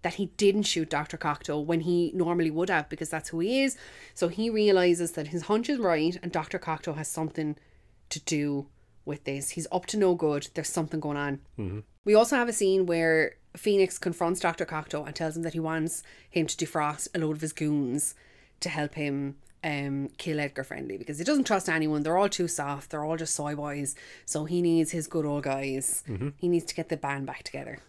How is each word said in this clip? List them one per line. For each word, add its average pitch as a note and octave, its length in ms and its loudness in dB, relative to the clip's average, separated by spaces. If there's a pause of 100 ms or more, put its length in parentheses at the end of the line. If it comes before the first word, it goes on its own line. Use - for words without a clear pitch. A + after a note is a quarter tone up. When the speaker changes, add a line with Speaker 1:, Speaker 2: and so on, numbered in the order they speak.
Speaker 1:
that E3+ 120 -4
he G3+ 120 -2 (100)
didn't G3+ 280 6
shoot D#3+ 260 0
Doctor D3+ 260 -2
Cocteau D3 480 -2
when E3 180 0
he F3 300 2
normally E3+ 380 2
would E3+ 200 0
have, D#3 180 0
because D#3 200 -8
that's D#3 200 -6
who E3 100 -6
he A#3 240 2
is. C4+ 140 2 (380)
So F3+ 120 0
he G#3+ 240 -2
realizes F3+ 640 4
that D3+ 160 -6
his E3 140 -4
hunch A3 260 2
is C#4+ 100 0
right F3 460 2
and E3+ 80 -6
Doctor E3 260 -4
Cocteau D#3+ 380 -4
has D#3 100 -6
something D#3 500 -2 (520)
to - 120 -8
do D3 460 -2 (380)
with D3 180 -6
this. C#3 280 -4
He's D#3+ 200 -6
up F3+ 160 -2
to - 100 -4
no F#3 200 6
good. D3+ 380 0
There's D3+ 160 -4
something D#3 280 -2
going D3 200 -2
on. C#3+ 200 -2 (180)
Speaker 2:
Mm-hmm. G#2 240 -6 (240)
Speaker 1:
We G#3 100 6
also A#3 200 8
have A#3+ 140 4
a A#3 40 -2
scene F#3+ 320 4
where E3 520 4 (200)
Phoenix G3 400 4
confronts F3 440 0
Doctor E3+ 260 0
Cocteau D3+ 400 -6
and C#3+ 80 -10
tells D#3+ 220 -2
him E3 80 -4
that D#3+ 80 -4
he E3 80 -4
wants D#3+ 420 -2 (260)
him D#3+ 200 0
to - 80 -4 (100)
defrost D3 480 -2
a F3+ 60 -2
load D#3 160 0
of D3+ 60 -6
his D#3 100 -4
goons D3 640 0 (420)
to - 120 -4
help D3 240 -4
him, C#3 420 -4 (280)
um, C#3 440 -2 (100)
kill D#3 200 -2
Edgar C#3 240 -4
Friendly, - 340 -8
because D3 220 -8
he E3+ 60 -4
doesn't C#4 180 4
trust G3 260 2
anyone. D3+ 360 2
They're D#3+ 120 2
all G3+ 120 6
too F#3 180 0
soft. C#3+ 440 -4
They're D3+ 140 -4
all D#3+ 120 -2
just D#3+ 180 -2
soy D3 220 -2
boys. C#3+ 400 -4 (280)
So D3+ 200 -2
he F3 180 2
needs E3 300 4
his D#3+ 160 -4
good D#3 180 0
old D3 160 0
guys. C3+ 680 -2
Speaker 2:
Mm-hmm. A#2+ 280 -4
Speaker 1:
He F3 120 -4
needs E3+ 180 2
to - 100 -6
get D#3+ 140 -4
the D#3+ 60 -2
band C#3 300 -4
back C3+ 160 -10
together. C3+ 460 -12